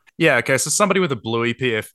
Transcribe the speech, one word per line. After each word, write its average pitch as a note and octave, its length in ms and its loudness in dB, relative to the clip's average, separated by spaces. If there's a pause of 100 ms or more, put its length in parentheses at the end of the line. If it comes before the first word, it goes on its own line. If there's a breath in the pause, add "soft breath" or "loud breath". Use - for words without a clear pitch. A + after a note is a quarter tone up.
(180)
Yeah, D3+ 200 2
okay, C3 200 0
so D3+ 120 -2
somebody F#3+ 320 2
with E3+ 100 0
a B2+ 60 -2
bluey A#2 360 -2
P B2 220 -2
F G#2+ 180 -6